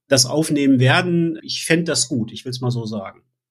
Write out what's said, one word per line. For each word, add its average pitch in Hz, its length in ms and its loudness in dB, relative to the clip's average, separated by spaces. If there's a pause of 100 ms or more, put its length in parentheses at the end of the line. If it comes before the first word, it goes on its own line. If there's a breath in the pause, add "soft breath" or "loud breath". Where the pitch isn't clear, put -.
das 135 200 4
aufnehmen 143 520 2
werden. 165 640 2
Ich - 220 -10
fänd 170 240 0
das 143 200 -2
gut, 113 220 -2
ich - 140 -16
will's 127 160 -8
mal 123 100 -2
so 117 140 -4
sagen. 104 380 -10 (280)